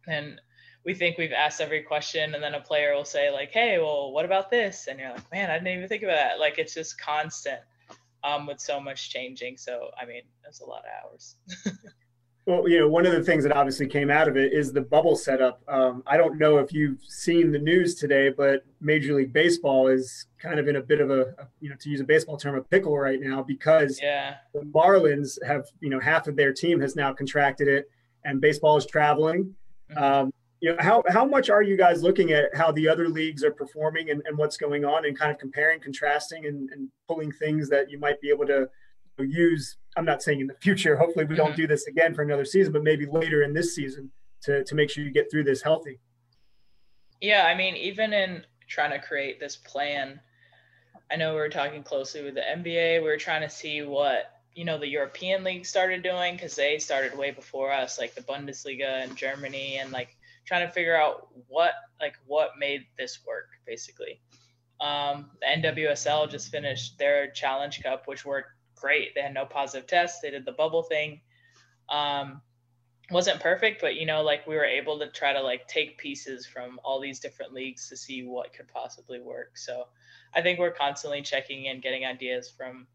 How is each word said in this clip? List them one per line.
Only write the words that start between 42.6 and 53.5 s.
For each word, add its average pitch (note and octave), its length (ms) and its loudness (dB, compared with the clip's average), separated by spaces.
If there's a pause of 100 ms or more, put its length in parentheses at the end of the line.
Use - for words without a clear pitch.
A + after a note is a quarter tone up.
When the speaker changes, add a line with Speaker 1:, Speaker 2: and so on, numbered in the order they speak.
Speaker 2:
but D3+ 100 2
maybe D#3 220 2
later D3+ 380 2
in C#3+ 100 0
this E3+ 200 0
season C3+ 380 -8 (300)
to, C#3+ 240 0
to D3 100 -6
make D3 140 4
sure D3 160 -6
you C#3+ 40 -6
get D3 220 0
through D3+ 140 0
this C3+ 160 0
healthy. D3+ 400 -2 (1200)
Speaker 1:
Yeah, G3+ 240 4
I E3+ 100 4
mean, F#3 220 -2
even G3+ 340 -4
in F#3+ 320 -2 (240)
trying C#3+ 240 -4
to C#3+ 80 -6
create C#3 400 -6
this C#3+ 160 -12
plan, C#3+ 640 -8 (880)
I D3 60 -4
know D#3+ 180 -2
we D#3 60 -2
were D3+ 80 -2
talking D3+ 340 -6
closely C#3 420 -8
with C#3 120 -10
the - 100 -4
N D#3 160 -6
B E3+ 160 -6
A. E3 220 4
We D#3+ 60 -2
were D3+ 100 2
trying D#3 280 -4
to D3+ 60 -6
see D3+ 340 -8